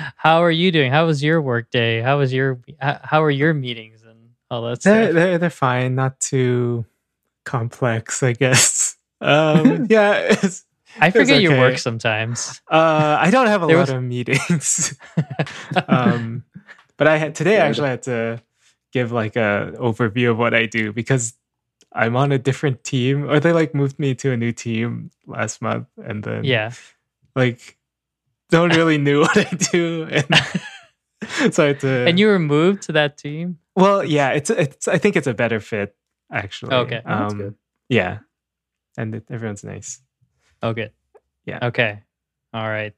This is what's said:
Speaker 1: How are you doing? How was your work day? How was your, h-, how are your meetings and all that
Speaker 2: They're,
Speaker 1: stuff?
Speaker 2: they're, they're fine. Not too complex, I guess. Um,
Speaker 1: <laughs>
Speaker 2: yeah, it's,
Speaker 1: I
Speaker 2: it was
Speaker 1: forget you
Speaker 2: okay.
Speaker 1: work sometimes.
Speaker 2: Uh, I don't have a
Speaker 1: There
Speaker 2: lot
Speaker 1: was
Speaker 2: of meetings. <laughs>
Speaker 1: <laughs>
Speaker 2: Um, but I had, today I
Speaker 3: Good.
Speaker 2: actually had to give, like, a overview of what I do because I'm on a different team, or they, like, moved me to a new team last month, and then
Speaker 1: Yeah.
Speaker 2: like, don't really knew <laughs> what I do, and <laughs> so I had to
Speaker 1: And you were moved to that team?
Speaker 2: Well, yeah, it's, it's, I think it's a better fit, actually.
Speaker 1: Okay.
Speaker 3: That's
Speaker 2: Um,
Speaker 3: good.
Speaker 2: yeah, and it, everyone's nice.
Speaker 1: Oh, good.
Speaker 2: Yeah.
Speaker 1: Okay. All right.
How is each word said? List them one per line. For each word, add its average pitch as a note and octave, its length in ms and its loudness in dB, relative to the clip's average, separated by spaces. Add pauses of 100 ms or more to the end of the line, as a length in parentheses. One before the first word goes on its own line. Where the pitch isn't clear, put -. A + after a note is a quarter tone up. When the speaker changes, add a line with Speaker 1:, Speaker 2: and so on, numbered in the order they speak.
(160)
Speaker 1:
How E3 260 4
are F3 80 4
you E3+ 220 2
doing? C#3+ 180 2
How D3+ 140 4
was D3+ 180 0
your D#3 200 2
work A#2 280 -2
day? A#2 300 0
How C3 180 2
was C3+ 140 0
your, C3 260 0 (220)
h-, C#3 220 -4
how D#3 200 2
are D#3 80 4
your C#3+ 220 2
meetings A2+ 500 -8
and A2+ 280 -20 (200)
all A#2+ 120 -6
that A#2 180 -6
Speaker 2:
They're, A3 240 4
Speaker 1:
stuff? E3+ 100 0
Speaker 2:
they're, F3 240 2
they're E3+ 120 -2
fine. B2+ 440 -2
Not C3 260 -2
too B2 640 -2 (580)
complex, A#2 800 -4
I B2+ 100 2
guess. - 640 0 (240)
Um, D#3 640 4
Speaker 1:
<laughs> F#3 40 2
Speaker 2:
yeah, G#3 300 4
it's, F#3 440 0 (340)
Speaker 1:
I D#3 100 4
Speaker 2:
it F#3+ 60 2
was B3+ 140 4
Speaker 1:
forget C4 140 6
you E3 80 4
Speaker 2:
okay. C3 100 4
Speaker 1:
work B2+ 180 4
sometimes. A2+ 920 -4
Speaker 2:
Uh, D#3 500 4
I D#3 100 2
don't B3 180 4
have G#3 140 2
a E3 40 -2
Speaker 1:
There D#3+ 100 6
Speaker 2:
lot E3+ 60 4
Speaker 1:
was C3+ 80 0
Speaker 2:
of B2+ 120 -4
meetings. C3 920 -2 (200)
<laughs> C#3+ 200 -4 (400)
Speaker 1:
<laughs> - 120 -2
Speaker 2:
Um, A#2+ 560 0 (520)
but D3 120 4
I D#3 100 4
had, D3+ 160 -4
today F#3 220 2
I F#3 80 4
Speaker 3:
Good. D3 40 2
Speaker 2:
actually C#3 220 0
had A#2+ 140 -6
to A#2 380 -4 (500)
give, B2 200 -2
like, A2 240 -2
a G2+ 400 0
overview A#2+ 540 0
of A2 80 0
what A#2 160 0
I A2+ 120 2
do A2 280 -4
because A#2 400 -2 (600)
I'm A2+ 200 0
on C#3+ 160 2
a C3+ 60 2
different C3+ 440 -2
team, C#3 480 -2
or D3 80 4
they, E3+ 140 2
like, E3 220 2
moved C#3 260 -2
me C#3 160 0
to C3+ 160 -4
a B2 40 -2
new A#2 160 -2
team A#2 580 -6 (160)
last - 360 -8
month, A#2 240 -4 (180)
and G#2 200 -8
then A2 180 -6
Speaker 1:
Yeah. A2+ 300 -2 (640)
Speaker 2:
like, B2+ 400 -2 (760)
don't E3 240 4
really D#3+ 240 4
knew C#3+ 220 2
<laughs> E3 60 4
what - 100 2
I G3+ 80 2 (280)
do, E3 380 -2
and D3 160 -2 (640)
<laughs> - 640 -6
so F3 100 2
I - 40 2
had C#3 120 -2
to C#3 80 -2 (200)
Speaker 1:
And F3 100 2
you G#3 80 4
were G3+ 140 2
moved D#3+ 440 0
to - 80 -10
that D3 240 0
team? D#3+ 420 -10 (180)
Speaker 2:
Well, G3 280 4
yeah, D3 260 0
it's, C#3 200 -2
it's, F#3+ 380 -2
I F3 100 0
think G#3 160 0
it's C#3+ 140 0
a A#2+ 60 -2
better A2+ 260 -2
fit, G2+ 340 -6 (380)
actually. A2+ 420 -6
Speaker 1:
Okay. A#2+ 300 -2
Speaker 3:
That's G#2+ 280 -4
Speaker 2:
Um, G2+ 60 -8
Speaker 3:
good. G2+ 160 -10 (340)
Speaker 2:
yeah, G2+ 300 0 (800)
and A2 160 -8
it, A2+ 160 -12
everyone's A2+ 320 -10
nice. G2+ 400 -16 (640)
Speaker 1:
Oh, A2+ 80 -2
good. A2 180 -8 (540)
Speaker 2:
Yeah. - 180 -12
Speaker 1:
Okay. A#2 400 -2 (500)
All A2 160 -6
right. G#2+ 300 -8